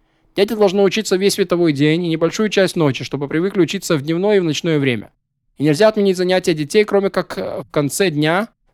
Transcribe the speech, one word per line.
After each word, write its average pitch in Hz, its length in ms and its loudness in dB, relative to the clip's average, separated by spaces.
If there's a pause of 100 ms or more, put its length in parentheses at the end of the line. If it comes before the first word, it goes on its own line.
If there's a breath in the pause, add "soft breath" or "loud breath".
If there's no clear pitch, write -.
(360)
Дети 208 160 2
должны 202 320 2
учиться 196 320 0
весь 190 200 2
световой 175 360 0
день 151 320 2
и 175 60 -2
небольшую 165 400 0
часть 185 260 0
ночи, 143 300 0
чтобы 143 240 -8
привыкли 185 320 0
учиться 175 340 0
в 139 60 -2
дневное 175 340 0
и 196 60 4
в - 20 -2
ночное 156 360 0
время. 123 320 -2 (460)
И 135 60 -4
нельзя 156 240 4
отменить 202 300 2
занятия 185 360 0
детей, 156 300 0
кроме 202 260 0
как, - 280 -6
э, - 240 -8
в - 100 -16
конце 156 400 -2
дня, 160 380 0 (240)